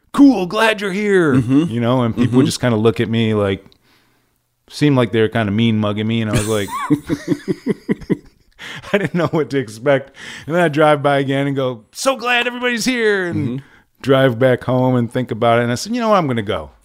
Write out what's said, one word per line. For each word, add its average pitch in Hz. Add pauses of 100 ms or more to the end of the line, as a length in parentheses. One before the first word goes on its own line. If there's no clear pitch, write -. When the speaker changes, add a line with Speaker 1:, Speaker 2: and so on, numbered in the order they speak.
(120)
Speaker 1:
cool, 247
glad 214
you're 202
here," 185
Speaker 2:
Mm-hmm. 135
Speaker 1:
you 117
know, 123
and 113
people 123
would 131
Speaker 2:
Mm-hmm. 156
Speaker 1:
just -
kinda 120
look 113
at 107
me, 113
like, 98 (1080)
seemed 147
like 120
they 113
were 110
kinda 107
mean 110
mugging 107
me, 113
and 107
I 107
was 107
like, 104 (200)
<laughs> 147 (2000)
I 202
didn't 180
know 170
what 151
to 139
expect. 127 (320)
And 147
then 175
I'd 160
drive 151
by 143
again 139
and 139
go, 127
"So 269
glad 240
everybody's 240
here," 214
and 117
Speaker 2:
Mm-hmm. - (360)
Speaker 1:
drive 131
back 127
home 127
and 117
think 127
about 117
it. 120
And 120
I -
said, 208
"You 247
know 220
what? 208
I'm 165
gonna 117
go." 87 (140)